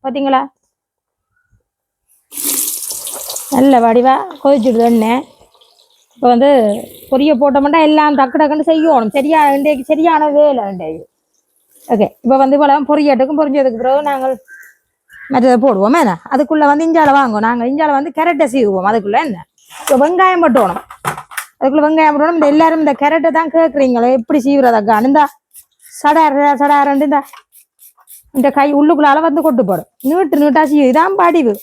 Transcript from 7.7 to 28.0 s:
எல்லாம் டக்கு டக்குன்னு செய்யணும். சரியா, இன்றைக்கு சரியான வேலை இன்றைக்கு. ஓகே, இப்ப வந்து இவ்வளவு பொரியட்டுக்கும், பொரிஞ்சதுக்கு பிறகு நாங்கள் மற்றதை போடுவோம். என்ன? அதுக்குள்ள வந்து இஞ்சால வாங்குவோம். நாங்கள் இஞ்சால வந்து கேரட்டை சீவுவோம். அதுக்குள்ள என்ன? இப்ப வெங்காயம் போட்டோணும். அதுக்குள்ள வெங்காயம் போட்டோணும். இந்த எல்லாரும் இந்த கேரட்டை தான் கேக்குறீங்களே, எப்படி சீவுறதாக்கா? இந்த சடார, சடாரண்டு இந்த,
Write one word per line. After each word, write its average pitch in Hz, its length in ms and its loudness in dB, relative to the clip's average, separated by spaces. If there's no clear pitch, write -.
எல்லாம் 302 320 2
டக்கு 269 220 -2
டக்குன்னு 302 280 -2
செய்யணும். 302 460 0
சரியா, 294 240 0
இன்றைக்கு 277 340 -2
சரியான 311 460 0
வேலை 285 280 2
இன்றைக்கு. 160 280 -10
ஓகே, 208 140 0
இப்ப 247 180 2
வந்து 269 160 2
இவ்வளவு 277 320 0
பொரியட்டுக்கும், 285 500 0
பொரிஞ்சதுக்கு 262 420 -2
பிறகு 262 280 0
நாங்கள் 262 240 -4
மற்றதை 247 300 2
போடுவோம். 226 380 2
என்ன? 202 120 0
அதுக்குள்ள 302 380 0
வந்து 302 160 0
இஞ்சால 311 300 2
வாங்குவோம். 220 300 0
நாங்கள் 240 240 -4
இஞ்சால 294 260 -2
வந்து 285 200 -6
கேரட்டை 320 360 -2
சீவுவோம். 202 380 0
அதுக்குள்ள 214 360 -2
என்ன? 180 160 -10
இப்ப 269 220 0
வெங்காயம் 359 420 2
போட்டோணும். 220 360 0
அதுக்குள்ள 285 280 2
வெங்காயம் 311 280 2
போட்டோணும். 320 240 0
இந்த 294 140 2
எல்லாரும் 320 300 2
இந்த 294 180 0
கேரட்டை 302 380 0
தான் 330 160 -4
கேக்குறீங்களே, 262 640 2
எப்படி 262 260 -2
சீவுறதாக்கா? 233 520 2
இந்த 294 140 4
சடார, 294 600 2
சடாரண்டு 285 480 2
இந்த, 285 100 0